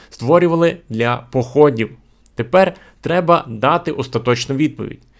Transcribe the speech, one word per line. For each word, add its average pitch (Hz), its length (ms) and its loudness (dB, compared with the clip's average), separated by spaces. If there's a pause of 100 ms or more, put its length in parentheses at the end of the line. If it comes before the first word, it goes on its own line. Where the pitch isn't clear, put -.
(100)
створювали 165 680 2 (120)
для 117 280 -2
походів. 123 760 0 (440)
Тепер 180 400 0 (260)
треба 170 480 0
дати 143 440 -2
остаточну 123 640 -4
відповідь. 135 460 -6 (180)